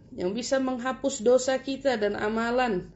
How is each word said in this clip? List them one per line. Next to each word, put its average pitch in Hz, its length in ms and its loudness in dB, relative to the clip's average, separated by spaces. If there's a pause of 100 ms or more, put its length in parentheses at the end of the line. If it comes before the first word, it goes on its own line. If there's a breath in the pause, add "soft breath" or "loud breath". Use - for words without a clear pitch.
(100)
yang 185 240 -4
bisa 247 240 0
menghapus 262 640 -2
dosa 254 400 4
kita 269 320 0
dan 208 240 0
amalan 226 760 0